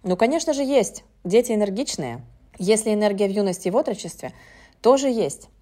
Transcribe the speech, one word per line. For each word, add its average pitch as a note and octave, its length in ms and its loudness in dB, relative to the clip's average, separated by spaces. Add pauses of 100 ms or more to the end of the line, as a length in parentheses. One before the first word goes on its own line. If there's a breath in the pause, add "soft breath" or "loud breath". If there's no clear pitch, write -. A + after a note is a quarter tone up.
Ну, F#3 140 -2
конечно D4+ 340 0
же, C#4 120 0
есть. C4 400 0 (200)
Дети A#3 300 2
энергичные. G3+ 680 -4 (360)
Если G#3+ 360 0
энергия G#3 340 2
в G3 40 -2
юности G3 360 -2
и F3+ 40 0
в G#3+ 60 0
отрочестве, - 560 -6 (480 loud breath)
тоже C4+ 280 4
есть. G3+ 380 -4 (140)